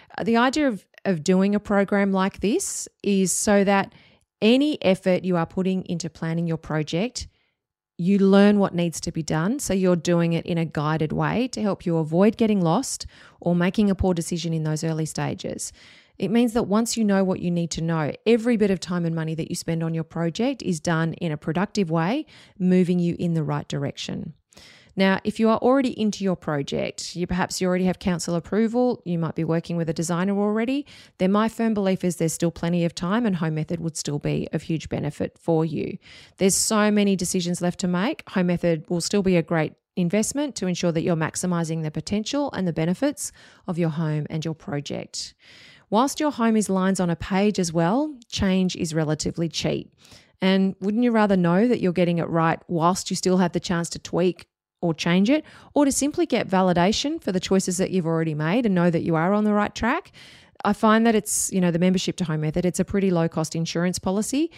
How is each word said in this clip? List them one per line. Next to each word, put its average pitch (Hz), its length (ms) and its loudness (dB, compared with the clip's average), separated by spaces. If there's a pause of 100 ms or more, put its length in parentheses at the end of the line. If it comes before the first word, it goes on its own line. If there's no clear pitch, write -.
(180)
uh, - 60 -4
the 226 120 2
idea 269 320 2
of 202 160 -4 (200)
of 165 200 0
doing 190 300 4
a 208 60 2
program 202 520 2
like 190 280 0
this - 480 -2 (140)
is 190 300 2
so 202 320 4
that 196 280 2 (480)
any 262 420 4
effort 185 420 2
you 180 120 0
are 165 100 0
putting 190 400 -2
into 165 240 -6
planning 170 360 -4
your 165 100 -2
project, 160 720 -4 (680)
you 196 200 2
learn 196 400 6
what 196 160 0
needs 170 260 -2
to 165 120 -8
be 165 100 -4
done. 165 380 -2
So - 140 -2
you're 185 200 2
doing 170 380 2
it 165 140 -2
in 170 120 -2
a 165 60 0
guided 151 480 -2
way 160 360 0
to 226 140 -8
help 196 240 -2
you 165 120 0
avoid 170 380 2
getting 214 240 2
lost 175 460 0 (340)
or 175 140 0
making 190 360 2
a 190 40 0
poor 185 200 2
decision 165 380 -4
in 160 120 -2
those 156 180 -2
early 160 240 -2
stages. - 640 -8 (460)
It 190 120 -2
means 233 220 2
that 226 120 0
once 214 320 0
you 226 80 2
know 196 200 4
what 185 160 -2
you 175 100 -2
need 170 220 -2
to 156 100 -6
know, 165 300 -2 (140)
every 226 300 4
bit 202 140 2
of 190 100 -2
time 175 240 -4
and 165 100 -2
money 160 200 -4
that 160 160 -6
you - 40 -8
spend 165 280 -4
on 165 120 -4
your 165 100 -4
project 170 580 -4
is 170 180 -2
done 165 340 0
in 170 180 -4
a 151 40 -4
productive 175 540 -2
way, 180 360 -2 (320)
moving 180 400 4
you 170 200 0
in 170 160 -2
the 160 100 0
right 147 240 -4
direction. - 640 -8 (600)
Now, 190 300 2
if 214 160 -4
you 220 80 4
are 220 80 4
already 254 420 2
into 208 240 -2
your 185 140 0
project, 147 800 -6
you, 175 100 -4
perhaps 180 360 -2
you 185 40 2
already 185 200 2
have 180 120 0
council 175 360 -2
approval, 226 720 0
you 170 120 -2
might 160 160 -4
be 165 80 -2
working 165 360 -2
with 165 100 -2
a 165 60 -2
designer 175 440 -2
already, 226 460 -2 (320)
then 190 160 2
my 214 160 4
firm 226 240 -2
belief 190 320 0
is 180 120 -2
there's 165 180 0
still 170 160 0
plenty 170 340 0
of 165 100 -2
time 208 300 -2
and 196 120 0
Home 156 180 -2
Method 156 260 -4
would 165 160 -6
still 147 220 -4
be 151 340 -4
of 160 80 -2
huge - 300 -6
benefit 147 480 -6
for 160 260 0
you. - 320 -6 (400)
There's 185 180 2
so 214 360 2
many 202 260 4
decisions 175 460 -2
left 175 180 -2
to 180 80 -2
make. 180 340 -2 (100)
Home 180 160 2
Method 170 420 0
will 170 100 -2
still 202 220 0
be 180 160 4
a 165 40 4
great 160 300 -2 (240)
investment 214 600 -2
to 185 100 -4
ensure 175 260 0
that 160 100 0
you're 170 140 0
maximising 165 640 -2
the 156 80 -6
potential 214 640 -4
and 190 160 -2
the 165 60 0
benefits 180 580 -2 (340)
of 170 120 -4
your 170 100 2
home 151 400 -2
and 156 160 -4
your 160 100 -6
project. - 800 -8 (540)
Whilst 254 320 0
your 302 120 0
home 226 240 2
is 214 120 0
lines 190 320 0
on 180 80 0
a 170 80 -2
page 196 420 0
as 170 140 -2
well, 220 420 0 (140)
change 185 480 0
is 156 180 -4
relatively 160 540 -2
cheap. - 420 -4 (520)
And 190 380 2
wouldn't 208 220 -2
you 240 100 2
rather 214 240 4
know 180 300 4
that 247 140 2
you're 180 120 0
getting 175 260 2
it 160 100 -2
right 165 400 0
whilst 175 400 0
you 190 80 -4
still 185 220 2
have 175 140 2
the 175 80 -2
chance 170 300 -4
to - 80 -10
tweak 175 500 -2 (320)
or 170 120 0
change 180 380 2
it, 311 140 2 (300)
or 294 100 4
to 277 80 4
simply 302 340 0
get 220 220 0
validation 190 760 2
for - 80 -6
the 185 80 0
choices 185 400 0
that 185 140 -2
you've 175 140 0
already 160 280 0
made 170 320 0
and 196 80 2
know 175 160 4
that 165 120 0
you 165 120 0
are 165 180 2
on 214 120 2
the 214 80 2
right 208 240 0
track? 262 340 -2 (540)
I 208 80 2
find 220 340 4
that 226 80 6
it's, - 380 -2
you 190 80 0
know, 180 100 4
the 170 80 0
membership 185 380 2
to 185 80 -2
Home 156 160 -2
Method, 156 240 -2
it's 180 160 0
a 180 40 0
pretty 196 280 0
low-cost 165 420 0
insurance 165 460 -2
policy 220 580 -2